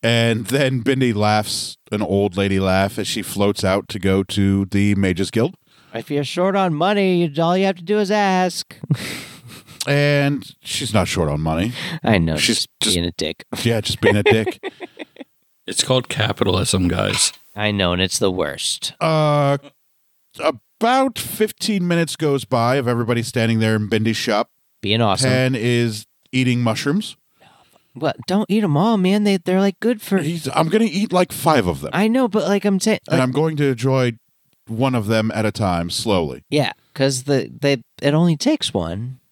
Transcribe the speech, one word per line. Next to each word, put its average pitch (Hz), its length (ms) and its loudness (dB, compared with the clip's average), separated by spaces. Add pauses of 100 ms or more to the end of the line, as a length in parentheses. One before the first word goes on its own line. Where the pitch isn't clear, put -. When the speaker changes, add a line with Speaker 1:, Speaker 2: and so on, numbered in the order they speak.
Speaker 1:
And 117 440 2
then 131 360 0
Bindi 127 320 2
laughs, 107 640 0 (140)
an 104 100 -2
old 98 360 0
lady 98 220 2
laugh, 95 400 2
as 98 80 -4
she - 140 -6
floats 101 420 -2
out 95 260 0
to 104 100 -6
go 95 240 2
to 98 420 2
the 101 300 2
Mages 95 360 0
Guild. 120 240 0 (380)
Speaker 2:
If 113 180 -8
you're 143 140 0
short 185 320 -2
on 185 160 0
money, 185 520 2
you, 151 180 -4
all 170 140 2
you 190 80 2
have 190 120 0
to 180 60 -18
do 208 160 0
is 202 120 0
ask. 185 640 0 (140)
<laughs> - 160 0 (840)
Speaker 1:
And 143 560 2 (200)
she's 110 320 -6
not 92 120 2
short 82 220 0
on 73 120 -2
money. 80 300 -2 (320)
Speaker 2:
I 110 140 4
know. 82 200 0
Speaker 1:
She's 107 200 -2
Speaker 2:
She's - 100 -4 (140)
Speaker 1:
just 107 140 0
Speaker 2:
being 85 100 -2
a 87 60 -4
dick. - 420 -6
<laughs> 107 100 -10
Speaker 1:
Yeah, 117 180 0
just - 200 -6
being - 140 4
a 104 80 2
dick. 113 360 0 (1080)
Speaker 3:
It's - 160 -4
called 131 260 0
capitalism, 95 760 0
guys. - 440 0 (240)
Speaker 2:
I 104 140 -2
know, 95 240 0
and 90 80 0
it's 95 160 -2
the 98 140 2
worst. - 680 -6
Speaker 1:
Uh, 147 600 2 (800)
about 240 800 -2
fifteen 208 680 -2
minutes 170 280 0
goes 143 300 -2
by 123 320 0
of 127 100 -2
everybody 120 340 0
standing 113 380 0
there 110 160 2
in 107 120 -2
Bindi's 110 300 0
shop. 110 320 0 (320)
Speaker 2:
Being 107 200 0
awesome. 110 280 2
Speaker 1:
Pan 127 240 2
is 117 540 0 (240)
eating 123 300 2
mushrooms. 143 540 -2 (800)
Speaker 2:
What? 143 320 -2
Don't 196 240 0
eat 214 140 2
'em 156 120 2
all, 214 220 2
man. 196 260 2
They, 202 140 2
they're, 185 240 2
like, 196 200 0
good 226 200 0
for - 160 0
Speaker 1:
He's, 156 380 -2
"I'm 160 120 2
gonna 214 220 2
eat, 180 240 -2
like, 180 180 2
five 143 360 2
of 73 140 -2
them. - 120 -8
Speaker 2:
I 196 140 2
know, 247 200 2
but, 190 200 0
like, 202 180 0
I'm 196 140 2
saying, 220 280 0
Speaker 1:
And 165 120 2
Speaker 2:
like 131 40 4
Speaker 1:
I'm 127 80 0
going 156 260 0
to 143 100 2
enjoy 127 460 2 (540)
one 123 280 0
of 110 100 0
them 110 300 2
at 107 100 0
a 104 60 0
time, 87 400 0
slowly." 82 580 -2
Speaker 2:
Yeah, 143 220 0 (240)
'cause 135 300 0
the, 135 260 0 (100)
they, 139 220 0 (180)
it 143 140 2
only 170 200 4
takes - 380 -2
one. 104 460 -6 (120)